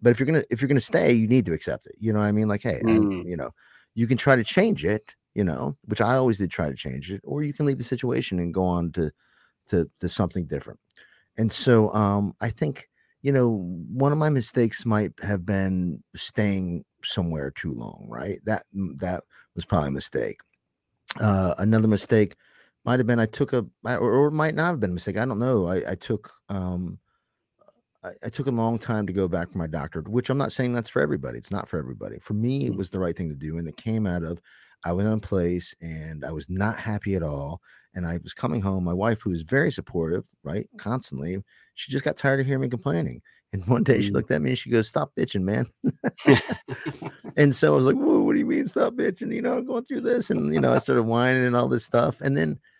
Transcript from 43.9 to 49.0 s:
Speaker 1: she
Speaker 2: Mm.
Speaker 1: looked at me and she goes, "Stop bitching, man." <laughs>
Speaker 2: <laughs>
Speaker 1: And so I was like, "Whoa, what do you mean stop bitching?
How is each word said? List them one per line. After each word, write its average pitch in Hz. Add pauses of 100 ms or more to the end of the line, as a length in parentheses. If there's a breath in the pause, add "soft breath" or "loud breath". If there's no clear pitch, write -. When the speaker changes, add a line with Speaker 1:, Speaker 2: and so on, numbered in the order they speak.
Speaker 1:
she 101
Speaker 2:
Mm. -
Speaker 1:
looked -
at -
me 95
and 123
she 127
goes, 113
"Stop -
bitching, 104
man." 110 (180)
<laughs> 269 (360)
Speaker 2:
<laughs> -
Speaker 1:
And 143
so 151
I -
was 131
like, 139
"Whoa, -
what -
do -
you -
mean -
stop 262
bitching? 226